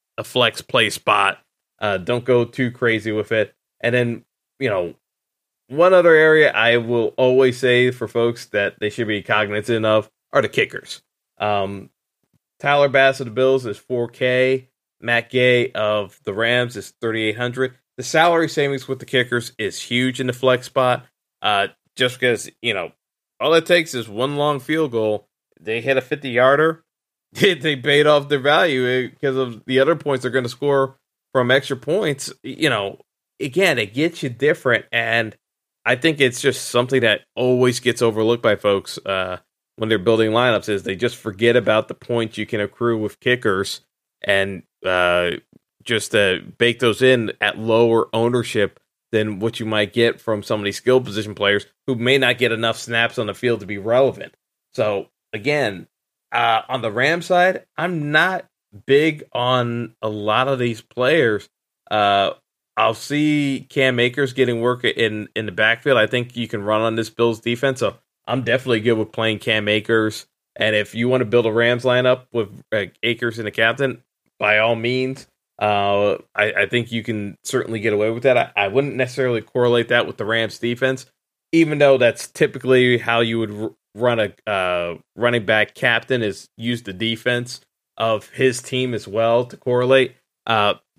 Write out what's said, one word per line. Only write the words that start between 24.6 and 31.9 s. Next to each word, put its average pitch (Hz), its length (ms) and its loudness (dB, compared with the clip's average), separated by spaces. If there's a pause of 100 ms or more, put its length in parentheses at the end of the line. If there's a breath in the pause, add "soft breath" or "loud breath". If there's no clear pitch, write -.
goal. 110 360 -2 (320)
They 110 220 -6
hit 131 160 0
a 131 40 -2
fifty-yarder. 143 840 0
<laughs> - 60 -20 (400)
They, 190 220 2
they 143 200 -4
paid 147 320 2
off 143 220 4
their 143 100 0
value 127 720 0
because 135 260 -4
of 120 300 -4
the 131 140 2
other 147 180 4
points 139 240 -4
they're 127 100 -4
gonna 123 160 0
score 135 480 -2 (380)
from 127 180 2
extra 139 240 2
points. 151 560 -4 (100)